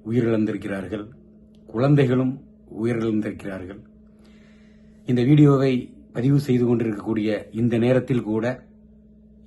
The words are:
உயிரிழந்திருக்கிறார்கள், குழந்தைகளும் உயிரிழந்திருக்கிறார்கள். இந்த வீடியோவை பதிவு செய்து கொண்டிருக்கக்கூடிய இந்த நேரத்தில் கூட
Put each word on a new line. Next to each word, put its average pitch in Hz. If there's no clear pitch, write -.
உயிரிழந்திருக்கிறார்கள், 107
குழந்தைகளும் 131
உயிரிழந்திருக்கிறார்கள். 107
இந்த 123
வீடியோவை 139
பதிவு 139
செய்து 123
கொண்டிருக்கக்கூடிய 107
இந்த 117
நேரத்தில் 123
கூட 110